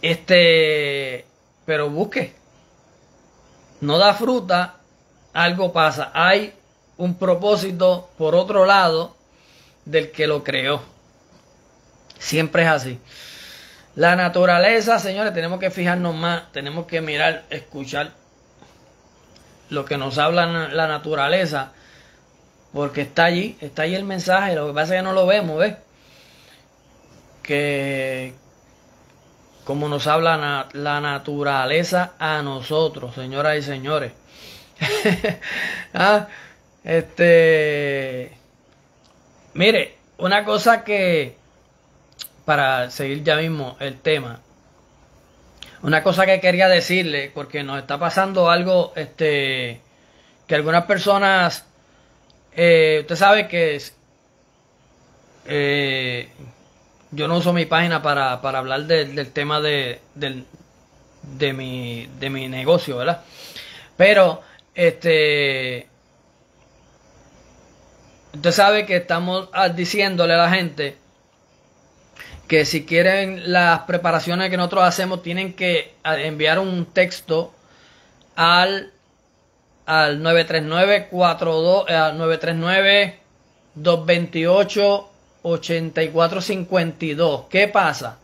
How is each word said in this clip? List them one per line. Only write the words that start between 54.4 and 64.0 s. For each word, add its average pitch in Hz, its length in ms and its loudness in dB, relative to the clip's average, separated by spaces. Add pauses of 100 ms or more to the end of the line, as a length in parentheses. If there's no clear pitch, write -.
eh, 139 840 -2 (840)
yo 147 160 -4
no 170 100 0
uso 175 160 0
mi 170 120 2
página 165 360 0
para, 139 400 -2
para 135 180 -4
hablar 131 260 -6
del, 151 300 0
del 139 160 -8
tema 147 280 -4
de, 143 420 -4 (140)
del, 135 300 -10 (800)
de 139 300 -4
mi, 127 560 -10 (100)
de 135 100 -8
mi 135 180 -8
negocio, 131 500 0
¿verdad? 160 240 -4 (760)
Pero, 190 440 4 (320)